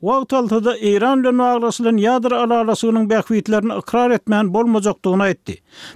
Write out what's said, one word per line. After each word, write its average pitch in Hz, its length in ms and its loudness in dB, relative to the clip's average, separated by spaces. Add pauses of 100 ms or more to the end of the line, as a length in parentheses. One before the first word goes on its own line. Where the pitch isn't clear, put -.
wagt 254 320 -2
altyda 226 440 0
Iran 220 460 2
bilen 247 160 2
aglaşylan 233 580 0
ýadro 240 380 0
alalasygynyň 226 760 0
bähwitlerini 214 720 -2
ikrar 247 300 0
etmän 208 420 0
bolmajakdygyny 202 720 0
aýtdy. 180 320 -4 (400)